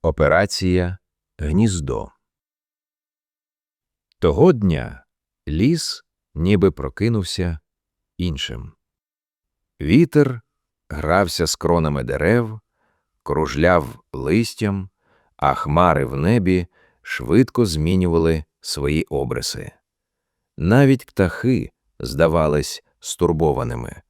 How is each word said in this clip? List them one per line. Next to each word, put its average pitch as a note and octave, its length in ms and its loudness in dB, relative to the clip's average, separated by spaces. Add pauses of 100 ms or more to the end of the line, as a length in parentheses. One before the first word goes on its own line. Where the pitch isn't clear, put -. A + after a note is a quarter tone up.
Операція F2+ 960 2 (400)
"Гніздо". D#2 720 -2 (2000)
Того G#2+ 340 4
дня F2+ 520 -2 (440)
ліс B2 560 -2 (300)
ніби F#2 360 2
прокинувся F2 880 -4 (580)
іншим. C2 560 -8 (1080)
Вітер C3 600 2 (480)
грався E2+ 580 0
з - 100 -4
кронами D#2+ 480 0
дерев, G#2+ 560 -2 (640)
кружляв D2 880 0
листям, G2 800 -4 (460)
а C#2 180 0
хмари D2+ 500 2
в B1+ 120 -8
небі F#2 500 0 (360)
швидко G#2+ 640 0
змінювали E2 800 0 (160)
свої D2 440 -4
обриси. C2 680 -6 (840)
Навіть B2+ 500 4
птахи - 640 -2 (280)
здавались D2+ 840 0 (180)
стурбованими C#2+ 1080 -2